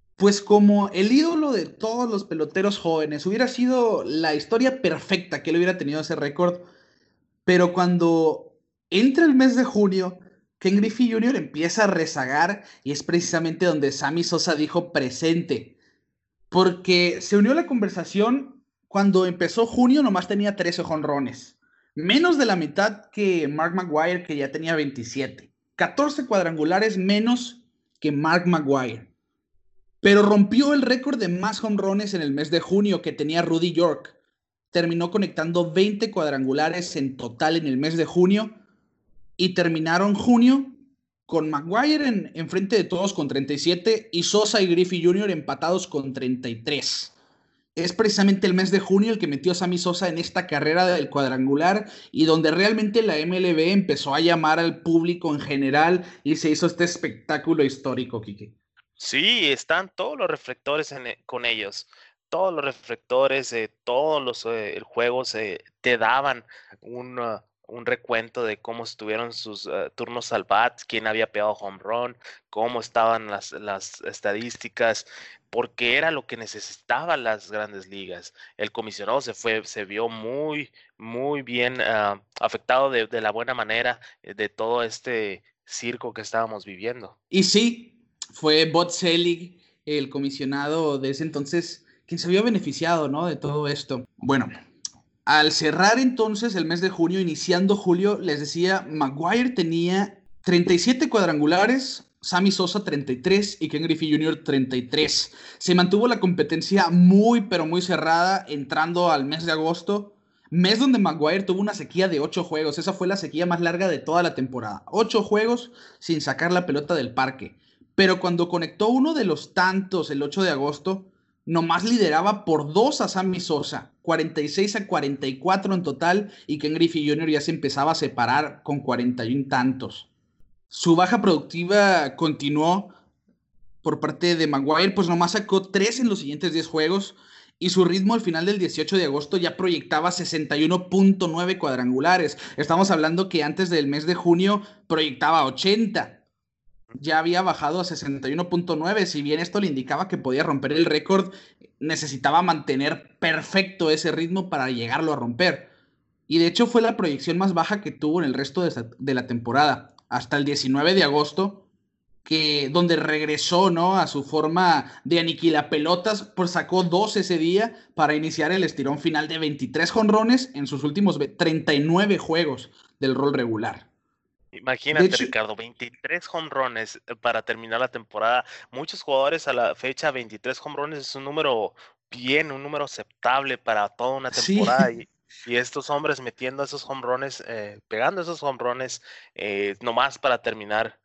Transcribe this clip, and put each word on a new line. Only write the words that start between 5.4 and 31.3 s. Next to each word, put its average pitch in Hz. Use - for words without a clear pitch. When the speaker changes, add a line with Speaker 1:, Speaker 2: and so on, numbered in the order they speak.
Speaker 1:
que 165
él 165
hubiera 185
tenido 151
ese 156
récord, 175
pero 180
cuando 170
entra 262
el 285
mes 254
de 254
junio, 190
Ken 190
Griffey 226
junior 233
empieza 165
a 202
rezagar 160
y 139
es 143
precisamente 170
donde 143
Sammy 151
Sosa 165
dijo 151
presente, 156
porque 180
se -
unió 208
a 285
la 339
conversación 208
cuando 190
empezó 180
junio, 247
nomás 190
tenía 202
trece 175
jonrones, 147
menos 269
de 269
la 208
mitad 196
que 180
Mark 160
Maguire, 175
que 156
ya 139
tenía 165
veintisiete, 135
catorce 277
cuadrangulares 185
menos 208
que 151
Mark 160
Maguire, 135
pero 202
rompió 208
el 277
récord 247
de 185
más 190